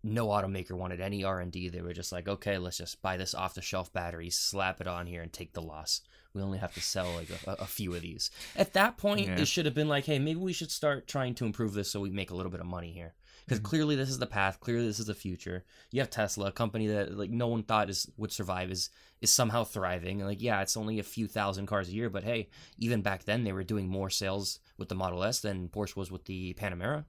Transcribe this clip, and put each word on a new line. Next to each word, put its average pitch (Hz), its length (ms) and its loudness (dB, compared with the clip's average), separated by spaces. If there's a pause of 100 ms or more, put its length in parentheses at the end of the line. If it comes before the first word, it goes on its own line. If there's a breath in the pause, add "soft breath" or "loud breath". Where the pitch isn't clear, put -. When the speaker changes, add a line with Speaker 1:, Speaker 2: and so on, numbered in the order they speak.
Speaker 1:
no 110 260 2
automaker 98 440 2
wanted 90 280 -4
any 98 240 -2
R 95 160 2
and 90 100 -2
D. 90 180 -4
They 87 120 -6
were 87 140 -4
just 87 180 -6
like, 90 160 -4
"Okay, 98 300 0
let's 90 180 -4
just - 260 -8
buy 92 140 0
this 92 180 -2
off-the-shelf 92 580 -2
battery, 87 380 -4
slap 95 500 2
it 87 60 -4
on 87 200 -4
here, 87 160 -6
and 85 100 -10
take 87 220 -12
the 82 80 -4
loss. 78 400 -2 (320 soft breath)
We 98 80 -4
only 98 160 -2
have 95 160 -4
to 92 60 -8
sell, 90 340 0
like, 85 160 -6
a, 90 300 -6
a 90 60 -6
few 90 280 -4
of 85 80 -4
these." - 280 -4 (240 loud breath)
At - 200 2
that 202 240 4
point, 202 300 2
Speaker 2:
Yeah. 185 120 2
Speaker 1:
it 147 80 4
should 170 160 2
have 139 100 2
been 151 140 2
like, 143 160 2
"Hey, 151 140 2
maybe 156 220 2
we 185 120 0
should 160 180 -4
start 143 380 0
trying 127 280 0
to 120 100 0
improve 107 260 0
this 101 180 0
so 101 100 -2
we 98 100 -2
make 95 200 -2
a 90 60 -4
little 90 160 -2
bit 85 80 -6
of 87 60 -6
money 87 260 -6
here." 82 220 -12 (340 loud breath)
'Cause 120 100 2
Speaker 2:
Mm-hmm. 107 80 -2
Speaker 1:
clearly 151 300 4
this 131 140 2
is 127 80 -2
the 123 80 0
path. 98 340 2
Clearly 117 260 2
this 107 120 0
is 110 80 -4
the 104 80 -2
future. 90 500 -6 (280 loud breath)
You 131 80 2
have 131 100 0
Tesla, 101 380 0
a 98 40 -2
company 110 360 2
that, 101 280 2
like, 101 140 -2
no 117 160 2
one 117 160 2
thought 107 260 4
is, - 280 -2
would 107 160 -4
survive, 92 400 -2
is, 90 180 -2 (300 loud breath)
is - 120 6
somehow 113 300 6
thriving. 92 580 0
And, 98 80 0
like, 101 140 -2
yeah, 107 200 4
it's - 140 0
only 110 220 0
a 101 60 -2
few 110 240 -2
thousand 101 380 0
cars 98 220 2
a 90 40 -8
year, 110 180 0
but 95 140 -4
hey, 113 240 0 (280 loud breath)
even 113 260 2
back 95 220 0
then 117 200 2
they 98 80 2
were 95 100 0
doing 95 260 0
more 95 220 0
sales 98 480 0 (200 soft breath)
with 90 100 -6
the 92 80 -2
Model 90 260 0
S 113 180 2
than 92 280 -2
Porsche 104 260 -2
was 95 160 -4
with 92 140 -8
the 92 300 -4
Panamera. 104 540 -2